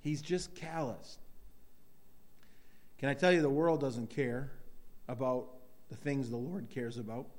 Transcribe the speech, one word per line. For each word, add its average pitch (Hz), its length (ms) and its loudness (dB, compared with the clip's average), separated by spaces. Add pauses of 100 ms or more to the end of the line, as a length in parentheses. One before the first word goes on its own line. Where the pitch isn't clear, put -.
He's 147 220 0
just - 320 0
calloused. 160 640 -4 (1800)
Can 131 100 2
I 139 60 4
tell 180 180 8
you, 170 100 10
the 143 80 8
world 160 300 6
doesn't 120 300 0
care 135 420 0 (560)
about 127 400 0 (400)
the 117 80 -8
things 139 340 2
the 120 60 0
Lord 165 340 -2
cares 117 280 -2
about? 117 280 -4 (120)